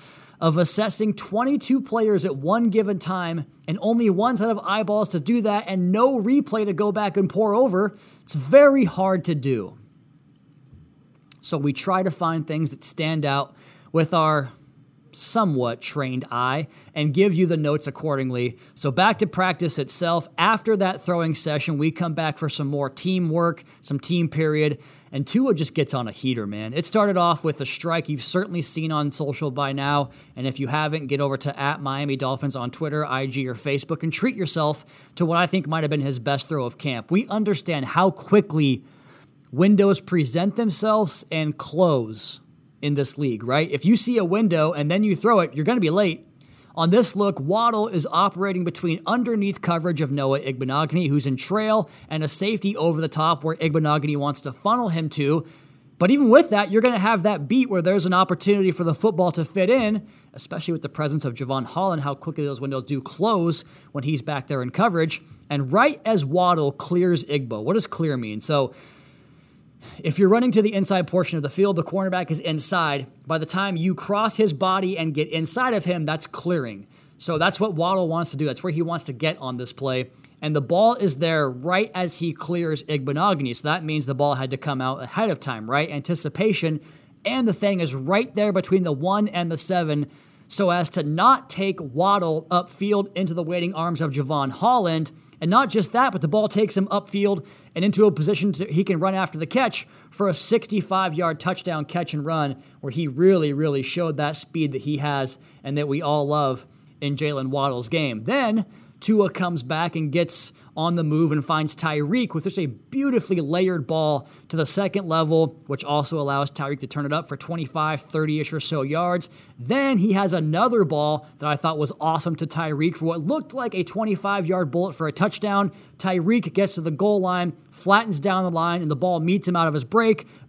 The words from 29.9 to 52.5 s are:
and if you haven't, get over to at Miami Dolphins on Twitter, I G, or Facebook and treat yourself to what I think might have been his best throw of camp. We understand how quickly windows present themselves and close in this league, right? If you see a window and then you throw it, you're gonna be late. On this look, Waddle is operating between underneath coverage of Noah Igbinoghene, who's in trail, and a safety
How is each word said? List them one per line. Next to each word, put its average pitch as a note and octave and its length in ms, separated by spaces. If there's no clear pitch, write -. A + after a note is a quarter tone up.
and B2+ 120
if C3 120
you C#3 60
haven't, D3+ 400
get C#3 160
over C3+ 160
to C#3 220
at C#3 200
Miami C#3 360
Dolphins C3 400
on B2 160
Twitter, D3+ 340
I C3 220
G, C3 200
or B2 60
Facebook C#3 480
and E3 100
treat A#3+ 240
yourself D#3 480
to F3 140
what E3 100
I F3 80
think E3+ 220
might D#3+ 160
have C#3+ 80
been D3 100
his C3+ 160
best C3 320
throw C#3+ 160
of A#2+ 140
camp. B2 320
We G3+ 160
understand F#3 580
how F3+ 240
quickly D#3 720
windows G3 500
present E3+ 540
themselves G#3+ 760
and D#3 240
close C3+ 840
in D3 140
this C#3 220
league, B2+ 260
right? C#3 280
If C#3+ 140
you G#3+ 100
see A#3+ 220
a G3+ 80
window E3+ 480
and D3 160
then F#3+ 140
you G#3 120
throw A3 260
it, E3 120
you're D3 100
gonna A#3+ 160
be E3+ 120
late. F#3 360
On E3 140
this G#3+ 260
look, G3 240
Waddle G#3+ 480
is F3+ 240
operating F#3 540
between E3 400
underneath A3 560
coverage E3 400
of C#3 100
Noah C#3 300
Igbinoghene, C#3 640
who's C#3 200
in C3 100
trail, G#3+ 520
and D#3 140
a D#3 40
safety G3 480